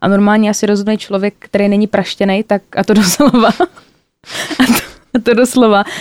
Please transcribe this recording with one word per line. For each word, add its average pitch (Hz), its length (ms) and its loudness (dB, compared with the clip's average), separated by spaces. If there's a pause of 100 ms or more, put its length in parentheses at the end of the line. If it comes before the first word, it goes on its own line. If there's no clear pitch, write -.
A - 80 -2
normálně 208 420 2
asi 214 160 -2
rozumný 208 320 -2
člověk, 202 400 -4
který 202 300 -2
není 208 180 2
praštěnej, 196 580 -2
tak 202 180 -2 (140)
a 196 80 0
to 214 100 2
doslova, 220 540 2
<laughs> - 1120 -6
a 254 80 2
to, 240 160 0 (320)
a 262 80 0
to 240 120 0
doslova, 226 500 2 (160)